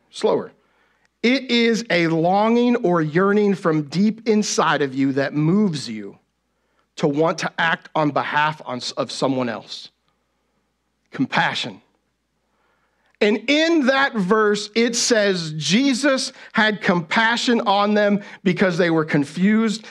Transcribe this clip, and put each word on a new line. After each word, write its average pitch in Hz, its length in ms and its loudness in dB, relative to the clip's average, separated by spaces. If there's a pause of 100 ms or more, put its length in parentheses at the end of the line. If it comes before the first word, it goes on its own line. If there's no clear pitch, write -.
slower. - 420 -2 (760)
It 262 260 0
is 233 380 2
a 170 200 0
longing 214 760 2
or 175 160 2
yearning 196 540 2
from 156 300 0
deep 202 440 -2
inside 180 540 0
of 135 120 -2
you 135 180 0
that 135 200 -2
moves 156 560 0
you 104 300 -14 (760)
to 165 120 0
want 156 300 0
to - 200 -6
act 170 360 -2
on 156 160 0
behalf 147 560 -2
on, 123 160 -8 (160)
of 135 120 -4
someone 127 380 -2
else. - 400 -12 (1200)
Compassion. 131 680 -4 (1400)
And 220 260 2
in 311 380 2
that 269 260 2
verse, 208 640 0
it 233 200 2
says 196 640 0
Jesus 254 800 0 (180)
had 214 300 0
compassion 226 800 0
on 202 320 2
them 202 280 2 (200)
because 180 340 0
they 170 140 2
were 160 160 0
confused 202 840 0